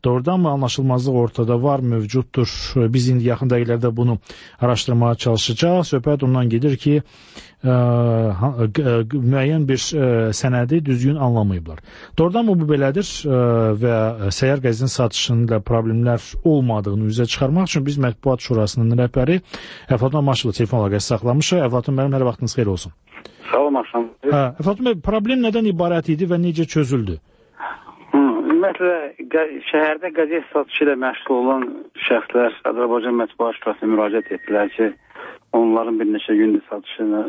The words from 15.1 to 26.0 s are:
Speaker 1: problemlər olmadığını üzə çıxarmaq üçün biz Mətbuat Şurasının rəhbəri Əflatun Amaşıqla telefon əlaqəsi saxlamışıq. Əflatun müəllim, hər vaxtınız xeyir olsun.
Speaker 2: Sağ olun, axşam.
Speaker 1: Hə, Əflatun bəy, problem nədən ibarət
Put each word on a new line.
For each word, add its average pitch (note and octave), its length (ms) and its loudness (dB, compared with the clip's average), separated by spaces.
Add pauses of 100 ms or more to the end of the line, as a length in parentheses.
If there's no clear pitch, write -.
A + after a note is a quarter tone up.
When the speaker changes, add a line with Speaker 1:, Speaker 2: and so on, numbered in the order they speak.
Speaker 1:
problemlər A#2 600 0 (180)
olmadığını A2 640 0
üzə A#2+ 160 0
çıxarmaq E3 400 0
üçün C#3 160 -2
biz C#3+ 160 -2
Mətbuat B2+ 400 0
Şurasının A#2 640 0
rəhbəri C#3 380 0 (420)
Əflatun C3 400 0
Amaşıqla A#2+ 380 0
telefon A2+ 180 0
əlaqəsi G2+ 320 0
saxlamışıq. C#3 560 0
Əflatun C3 320 -2
müəllim, C3+ 160 0
hər C3 140 2
vaxtınız - 260 -6
xeyir G2+ 160 0
olsun. E2+ 240 -8 (540)
Speaker 2:
Sağ C#3 160 2
olun, C3 180 0
axşam. A#2 240 -4 (160)
Speaker 1:
Hə, C#3+ 220 2 (100)
Əflatun G3+ 320 -2
bəy, F3+ 160 -2
problem A3 400 0
nədən A3 300 0
ibarət E3+ 400 0